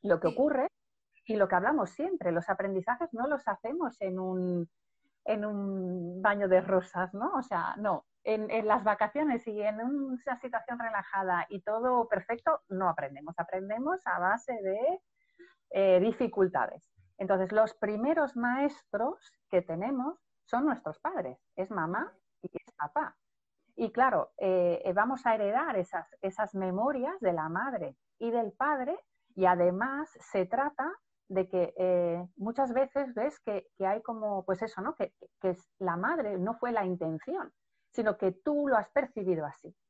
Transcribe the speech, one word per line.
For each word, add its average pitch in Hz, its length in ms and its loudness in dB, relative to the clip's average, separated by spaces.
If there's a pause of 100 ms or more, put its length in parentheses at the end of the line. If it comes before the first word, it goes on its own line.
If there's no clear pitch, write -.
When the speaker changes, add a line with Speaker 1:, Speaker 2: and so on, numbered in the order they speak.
Speaker 1:
Lo 170 180 2
que 175 80 2
Speaker 2:
Sí. 151 60 0
Speaker 1:
ocurre, 285 340 2 (580)
y 220 100 -2
lo 196 120 4
que 190 60 2
hablamos 208 360 2
siempre, 302 420 -2
los 170 160 -2
aprendizajes 196 640 -2
no 240 140 -2
los 285 200 -2
hacemos 240 540 -4
en 185 180 -4
un, 180 520 -2 (540)
en 208 200 -2
un 190 800 -4
baño 202 260 2
de 185 120 8
rosas, 180 540 0
¿no? 262 200 -4
O 262 80 0
sea, 170 340 -2
no. 202 280 -2 (200)
En, 214 260 0
en 220 160 0
las 208 180 4
vacaciones 233 640 2
y 208 140 -6
en 214 200 -2
una 254 600 -4
situación 240 380 -6
relajada 196 720 -2
y 196 100 -8
todo 233 480 2
perfecto, 233 600 0
no 190 200 0
aprendemos. 147 500 -4
Aprendemos 214 680 -4
a 180 120 -2
base 220 440 0
de, 240 400 0 (680)
eh, 190 300 6
dificultades. 190 880 2 (280)
Entonces, 190 340 0
los 214 220 4
primeros 262 640 0
maestros 254 840 -2 (280)
que 180 140 4
tenemos 254 560 -4 (260)
son 254 220 0
nuestros 156 320 -2
padres, 208 400 -6 (160)
es 190 160 -6
mamá 196 420 -2 (300)
y 185 100 -12
es - 240 -16
papá. 294 400 -4 (600)
Y 226 160 -2
claro, 233 460 2
eh, 180 460 2
eh, 185 80 0
vamos 240 320 0
a 226 100 4
heredar 220 420 0
esas, 175 300 -4 (140)
esas 196 340 -4
memorias 240 680 -2
de 185 120 2
la 160 160 -2
madre 185 480 -4 (220)
y 233 120 -4
del 226 220 0
padre, 285 460 -2 (360)
y 185 120 4
además 185 640 2 (100)
se 185 260 -2
trata 285 460 -2 (360)
de 185 200 0
que, 180 300 0
eh, 180 480 2 (100)
muchas 240 360 -2
veces 269 420 0
ves 247 260 -2
que, 202 360 -4
que 196 100 -2
hay 214 160 0
como, 208 420 -4
pues 185 180 0
eso, 220 200 -6
¿no? 202 120 -4
Que, - 200 -6 (260)
que 185 100 0
es, - 280 -8
la 175 180 0
madre 214 420 0
no 214 160 0
fue 240 180 -2
la 214 120 0
intención, 180 680 -4 (400)
sino 214 260 0
que 185 140 2
tú 294 360 0
lo 254 80 6
has - 140 0
percibido 185 560 0
así. - 280 -14 (160)